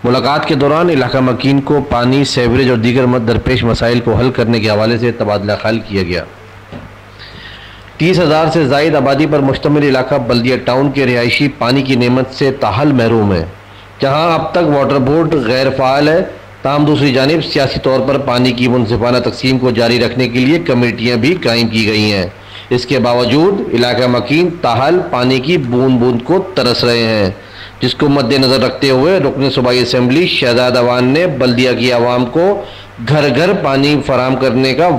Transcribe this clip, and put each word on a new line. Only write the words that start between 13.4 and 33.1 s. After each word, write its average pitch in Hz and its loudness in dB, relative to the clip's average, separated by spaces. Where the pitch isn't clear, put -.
जहां 151 0
अब - -2
तक 165 2
वाटर 139 2
बोर्ड 156 2
गैर 127 0
फाल 139 0
है, 165 2
ताहम 147 0
दूसरी 143 2
जानिब 143 2
सियासी 135 -2
तौर 131 0
पर 139 0
पानी 127 0
की 123 0
मुनसिफाना 120 0
तकसीम 131 -2
को 127 0
जारी 117 2
रखने 120 0
के 117 -2
लिए 147 2
कमेटियां 120 0
भी 143 2
कायम 117 0
की 110 0
गई 107 0
हैं। 98 -2
इसके 123 -2
बावजूद 123 0
इलाका 123 0
मकीन 143 0
ताहल 131 2
पानी 127 0
की 160 -2
बूंद 123 2
बूंद 120 0
को 175 0
तरस 120 0
रहे 120 2
हैं, 107 0
जिसको 135 0
मद्देनजर 135 2
रखते 127 0
हुए 147 2
रुकन 135 0
सूबाई 127 0
असम्बली 127 0
शहजाद 123 0
अवान 123 2
ने 156 2
बल्दिया 123 0
की 120 0
आवाम 123 0
को 165 0
घर 143 2